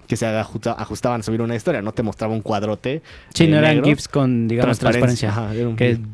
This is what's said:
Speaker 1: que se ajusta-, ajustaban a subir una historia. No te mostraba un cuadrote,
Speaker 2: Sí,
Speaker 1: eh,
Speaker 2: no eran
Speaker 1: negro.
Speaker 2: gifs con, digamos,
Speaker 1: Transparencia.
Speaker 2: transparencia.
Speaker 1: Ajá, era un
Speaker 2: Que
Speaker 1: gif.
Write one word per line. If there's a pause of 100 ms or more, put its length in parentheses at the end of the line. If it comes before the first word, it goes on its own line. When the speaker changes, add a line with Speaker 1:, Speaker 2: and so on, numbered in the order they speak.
Speaker 1:
que
se
ajusta-,
ajustaban
a
subir
una
historia.
No
te
mostraba
un
cuadrote, (320)
Speaker 2:
Sí,
Speaker 1:
eh,
Speaker 2:
no
eran
Speaker 1:
negro.
Speaker 2:
gifs
con,
digamos,
Speaker 1:
Transparencia.
Speaker 2:
transparencia.
Speaker 1:
Ajá,
era
un
Speaker 2:
Que
Speaker 1:
gif.